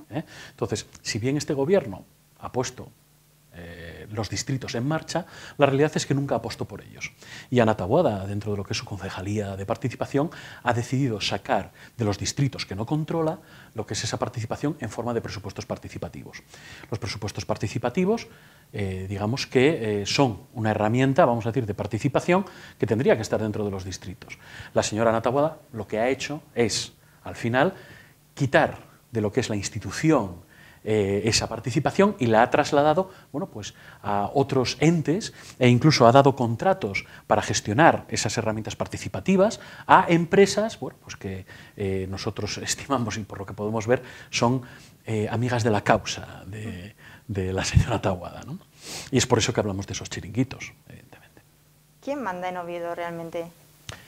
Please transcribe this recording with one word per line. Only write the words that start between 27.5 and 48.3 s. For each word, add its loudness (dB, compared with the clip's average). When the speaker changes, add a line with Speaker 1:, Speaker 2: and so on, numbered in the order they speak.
Speaker 1:
quitar 2
de 0
lo 0
que 2
es -4
la -4
institución, 0
eh, 2
esa 2
participación 2
y 0
la 8
ha 4
trasladado, 4
bueno, -6
pues, -12
a -2
otros 2
entes 2
e 6
incluso 6
ha 12
dado 10
contratos 0
para 4
gestionar 4
esas -2
herramientas -4
participativas 2
a 8
empresas, 4
bueno, -8
pues -16
que, -8
eh, -2
nosotros -6
<laughs> -10
estimamos -2
y -6
por -10
lo -8
que -12
podemos -4
ver 2
son, 2
eh, -2
amigas 0
de 4
la 2
causa -2
de, -12
de -2
la -2
señora 2
Taboada, -4